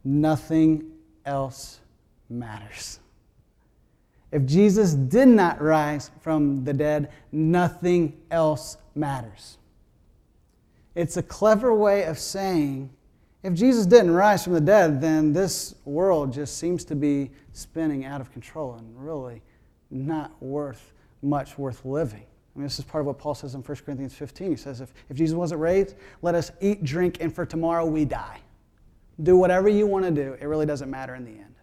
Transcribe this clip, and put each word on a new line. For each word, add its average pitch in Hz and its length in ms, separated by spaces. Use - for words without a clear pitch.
nothing 156 880
else 135 540
matters. 110 720
If 143 140
Jesus 190 480
did 147 340
not 196 340
rise 151 500
from 147 420
the 143 100
dead, 151 380
nothing 170 880
else 156 460
matters. 131 640
It's 170 240
a 170 60
clever 220 500
way 202 320
of 160 120
saying, 147 720
if 190 100
Jesus 226 320
didn't 175 260
rise 190 320
from 175 100
the 165 80
dead, 160 380
then 156 320
this 175 440
world 151 480
just 143 240
seems 170 280
to 156 100
be 139 360
spinning 151 500
out 139 160
of 127 120
control 127 420
and 113 220
really 131 460
not 143 400
worth 135 520
much 139 360
worth 135 280
living. 131 380
I - 360
mean, 139 40
this 143 160
is 135 60
part 156 160
of 139 60
what 135 100
Paul 147 180
says 135 200
in 131 60
First 139 240
Corinthians 135 300
fifteen. 165 340
He 151 60
says, 127 260
"If, 127 120
if 127 80
Jesus 160 180
wasn't 170 260
raised, 190 340
let 175 140
us - 160
eat, 202 220
drink, 170 360
and 160 140
for 175 120
tomorrow 165 400
we 156 200
die." 127 340
Do 180 160
whatever 185 320
you 208 160
want 196 200
to 175 60
do. 135 280
It 139 60
really 156 200
doesn't 143 240
matter 131 260
in 127 100
the 113 60
end. 104 320